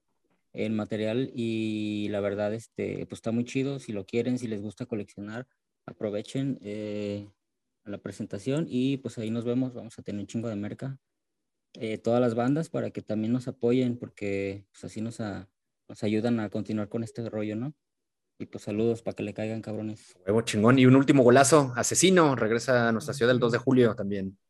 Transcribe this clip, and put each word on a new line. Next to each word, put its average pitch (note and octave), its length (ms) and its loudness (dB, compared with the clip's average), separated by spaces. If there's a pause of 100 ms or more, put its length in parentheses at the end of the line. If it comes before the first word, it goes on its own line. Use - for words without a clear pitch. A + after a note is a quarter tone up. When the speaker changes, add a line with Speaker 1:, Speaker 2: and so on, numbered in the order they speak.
(520)
Speaker 1:
en A2 220 -4
material A2 600 -2
y G#2+ 760 -4
la G2+ 120 -2
verdad, G#2 340 -2
este, G2 520 -8
pues F#2+ 120 -12
está - 120 -6
muy A#2+ 140 0
chido. C3+ 340 -4
Si B2 140 -12
lo G2 140 -6
quieren, A#2+ 320 -2
si B2 100 -6
les G#2 140 -6
gusta G#2+ 240 -10
coleccionar, G#2+ 600 -8 (380)
aprovechen, A#2 760 -6
eh, G#2 680 -8 (560)
a G2+ 60 -14
la G2+ 80 -10
presentación A#2 680 -6
y C3 300 -2
pues B2 220 -10
ahí A2 120 -6
nos A#2 140 -4
vemos. B2+ 300 -2
Vamos A2 240 -14
a - 40 -18
tener G2+ 180 -8
un G2 60 -8
chingo A#2 220 -6
de A2 80 -6
merca, G#2+ 400 -8 (760)
eh, A2 240 -6
todas A#2+ 240 2
las A#2 120 2
bandas C3+ 360 -2
para A2+ 200 -6
que G2+ 120 -10
también A2 320 -2
nos B2+ 140 -4
apoyen, A#2+ 500 0
porque G2 720 -6
pues - 120 -20
así G#2+ 180 -10
nos A2+ 180 -10
a-, G2 260 -8 (420)
nos - 140 -12
ayudan A2 380 0
a G#2+ 80 -4
continuar G#2+ 400 -4
con A#2 160 -6
este A2+ 240 -8
rollo, G#2+ 260 -4
¿no? B2 200 -6 (640)
Y A2 80 -10
pues - 180 -16
saludos A2 380 0
para G2+ 120 -6
que - 80 -8
le G#2 120 -6
caigan, A2 260 -6
cabrones. G#2+ 540 -10 (120)
Speaker 2:
Huevo A2 140 4
chingón. A#2 380 6
Y B2+ 80 8
un B2+ 100 10
último C#3 260 6
golazo, C3 540 8
Asesino, E3 580 4
regresa A#2 540 2
a A#2 40 2
nuestra A2 200 -4
ciudad B2 200 4
el B2 80 2
dos A#2 120 2
de A#2+ 60 0
julio B2 360 4
también. G2 440 -6 (120)